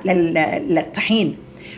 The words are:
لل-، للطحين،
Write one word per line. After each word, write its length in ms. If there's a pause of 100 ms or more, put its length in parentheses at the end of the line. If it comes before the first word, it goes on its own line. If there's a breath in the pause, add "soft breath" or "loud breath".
لل-، 680
للطحين، 640 (400 loud breath)